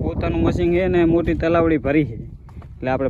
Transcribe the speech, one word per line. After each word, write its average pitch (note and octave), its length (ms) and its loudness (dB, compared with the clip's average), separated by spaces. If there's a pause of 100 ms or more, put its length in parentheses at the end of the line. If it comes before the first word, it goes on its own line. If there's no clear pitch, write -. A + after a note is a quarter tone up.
પોતાનું E3 420 -2
મશીન E3+ 300 2
છે F#3 180 2
ને E3+ 120 4
મોટી E3 360 2
તલાવડી E3 440 2
ભરી C#3+ 200 2
છે, A2+ 120 -8
એટલે - 760 -12
આપણે C3 180 0